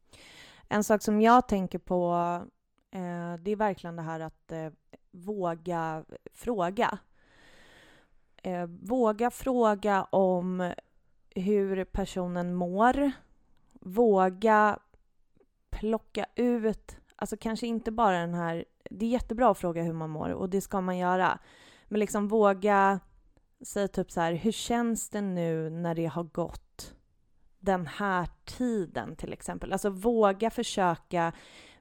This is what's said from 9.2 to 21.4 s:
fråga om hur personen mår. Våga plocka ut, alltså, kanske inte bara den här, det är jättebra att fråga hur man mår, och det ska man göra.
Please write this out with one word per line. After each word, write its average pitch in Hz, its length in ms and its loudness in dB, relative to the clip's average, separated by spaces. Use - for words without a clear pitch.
fråga 208 720 2
om 185 680 0
hur 196 500 0
personen 180 680 -4
mår. 233 560 2
Våga 202 960 4
plocka 214 560 -4
ut, 233 640 -2
alltså, 208 220 -8
kanske 226 300 -4
inte 226 240 -4
bara 214 280 4
den 170 140 -2
här, 170 320 -4
det 202 160 -4
är 226 40 -2
jättebra 233 420 2
att 185 60 0
fråga 170 260 -2
hur 165 100 -2
man 160 160 -6
mår, 156 200 -6
och 185 200 -4
det 190 120 0
ska 196 200 -4
man 185 160 -2
göra. 180 420 0